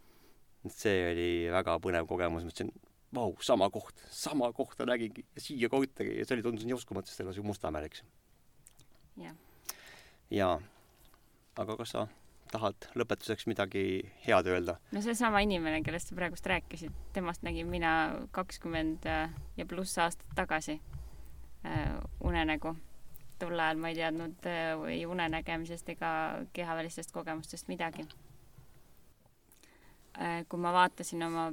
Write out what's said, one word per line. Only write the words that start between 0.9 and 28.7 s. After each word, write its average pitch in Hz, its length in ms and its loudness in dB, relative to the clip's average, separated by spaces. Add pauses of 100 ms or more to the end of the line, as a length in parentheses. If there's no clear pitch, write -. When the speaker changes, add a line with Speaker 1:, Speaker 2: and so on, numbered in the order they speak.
Speaker 1:
oli 85 140 2 (260)
väga 90 260 4
põnev 85 320 2
kogemus. 85 320 2
Mõtlesin, 87 300 -4 (420)
vau, - 300 0
sama 139 260 6
koht, - 300 -10 (100)
sama - 420 0
kohta - 360 -4
nägingi 117 340 0 (140)
ja - 80 -14
siia 117 260 0
korteri. 107 480 2
Ja 107 80 0
see 127 120 2
oli, 107 40 -2
tundus 113 240 0
nii 123 80 2
uskumatu, 104 320 -4
sest - 160 -8
seal 95 80 -4
oli 101 160 -6
Mustamäel, 78 400 -2
eks. - 160 -14 (1200)
Speaker 2:
Jah. 160 140 -16 (1000)
Speaker 1:
Jaa. 92 220 6 (1000)
Aga 107 220 -2
kas 117 160 -6
sa 110 140 0 (420)
tahad 107 380 -2 (100)
lõpetuseks 110 480 0
midagi 98 380 2 (420)
head 92 240 8
öelda? 87 260 4 (140)
Speaker 2:
No 202 120 -2
seesama 220 400 4
inimene, 160 440 2
kellest 165 240 -2
sa 175 80 -6
praegust 175 280 -2
rääkisid, 170 520 -2 (160)
temast 175 320 -2
nägin 170 240 -2
mina 170 220 4 (420)
kakskümmend 165 720 -2
ja 160 600 -2
pluss 185 320 -4
aastat - 360 0
tagasi, 156 460 0 (800)
äh, 156 340 0 (320)
unenägu. 160 480 2 (600)
Tol 170 260 -4
ajal 160 160 4
ma 165 140 -2
ei 160 80 -4
teadnud, 165 500 -2
äh, 165 220 0 (180)
ei 165 160 -2
unenägemisest 165 880 -2
ega 165 180 -2 (420)
kehavälistest 165 600 -4
kogemustest 165 560 -8
midagi. 165 380 -4 (2000)